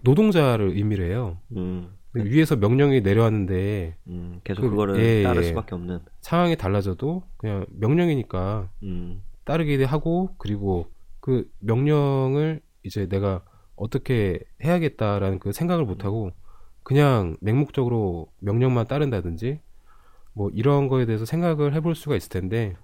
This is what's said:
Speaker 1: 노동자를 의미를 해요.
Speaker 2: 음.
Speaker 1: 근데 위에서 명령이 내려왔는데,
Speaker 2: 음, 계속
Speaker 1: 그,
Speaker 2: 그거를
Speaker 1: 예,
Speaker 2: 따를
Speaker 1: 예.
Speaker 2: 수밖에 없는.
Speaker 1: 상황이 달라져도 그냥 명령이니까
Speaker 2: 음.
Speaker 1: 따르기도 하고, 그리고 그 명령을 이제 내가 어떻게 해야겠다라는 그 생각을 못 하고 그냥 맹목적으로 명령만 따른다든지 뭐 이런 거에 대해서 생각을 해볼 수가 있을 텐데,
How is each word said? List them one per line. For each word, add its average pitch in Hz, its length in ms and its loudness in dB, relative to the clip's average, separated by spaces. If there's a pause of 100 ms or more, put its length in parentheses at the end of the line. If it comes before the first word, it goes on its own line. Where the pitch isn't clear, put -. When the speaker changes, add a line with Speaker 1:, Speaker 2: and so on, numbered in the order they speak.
Speaker 1:
노동자를 139 720 4
의미를 101 340 0
해요. 98 300 -4 (180)
Speaker 2:
음. 92 320 -6 (220)
Speaker 1:
근데 107 180 -2
위에서 156 260 4
명령이 131 460 4
내려왔는데, 98 960 2 (100)
Speaker 2:
음, 87 360 -10
계속 98 180 -4
Speaker 1:
그, 127 80 2
Speaker 2:
그거를 104 340 2
Speaker 1:
예, 113 200 4
Speaker 2:
따를 87 200 2
Speaker 1:
예. 85 40 2
Speaker 2:
수밖에 82 280 -4
없는. 87 240 -6 (220)
Speaker 1:
상황이 170 340 2
달라져도 101 680 -2 (140)
그냥 101 340 -4
명령이니까 110 960 0 (140)
Speaker 2:
음. 90 400 -6 (220)
Speaker 1:
따르기도 143 420 0
하고, 165 500 -2
그리고 98 540 -2 (280)
그 127 300 -2 (100)
명령을 139 1000 0 (220)
이제 98 260 -4
내가 98 340 0 (320)
어떻게 107 640 -2 (240)
해야겠다라는 104 760 0
그 101 120 -6
생각을 170 340 0
못 92 200 -6
하고 101 260 -4 (520)
그냥 131 580 2
맹목적으로 113 840 0 (120)
명령만 117 480 2
따른다든지 120 720 -2 (760)
뭐 101 200 -2
이런 139 360 2
거에 127 160 2
대해서 113 200 -2
생각을 151 480 0
해볼 160 220 0
수가 147 200 -4
있을 - 140 -4
텐데, 95 540 -2